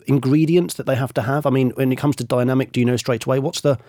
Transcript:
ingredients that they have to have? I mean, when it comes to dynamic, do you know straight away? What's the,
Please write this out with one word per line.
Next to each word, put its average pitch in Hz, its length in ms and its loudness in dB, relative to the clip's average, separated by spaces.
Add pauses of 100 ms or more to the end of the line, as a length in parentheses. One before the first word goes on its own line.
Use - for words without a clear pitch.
ingredients 151 680 2
that 135 100 -10
they 135 100 0
have 127 200 -4
to 123 80 -2
have? 139 240 -2
I 139 40 2
mean, 127 200 2
when 131 200 -2
it 131 60 0
comes 143 200 0
to 120 80 -6
dynamic, 127 460 0
do - 80 -2
you 123 60 2
know 123 140 2
straight 117 260 -4
away? 131 140 0
What's 147 240 -6
the, 139 160 2 (100)